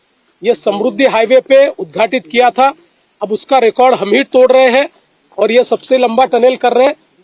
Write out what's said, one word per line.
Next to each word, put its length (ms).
ये 120
समृद्धि 500
हाईवे 360
पे 280
उद्घाटित 580
किया 240
था। 220
अब 100
उसका 260
रिकॉर्ड 360
हम 180
ही 120
तोड़ 280
रहे 180
हैं 180
और 140
ये 120
सबसे 340
लंबा 260
टनल 320
कर 160
रहे 140
हैं। 80